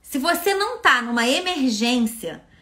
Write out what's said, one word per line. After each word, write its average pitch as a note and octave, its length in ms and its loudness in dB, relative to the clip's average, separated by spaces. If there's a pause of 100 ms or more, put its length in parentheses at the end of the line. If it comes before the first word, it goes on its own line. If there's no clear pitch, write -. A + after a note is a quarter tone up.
Se - 160 -10
você E4+ 380 0
não A4 240 -2
tá B3+ 240 2
numa A#3 240 0
emergência, B3 1120 0 (220)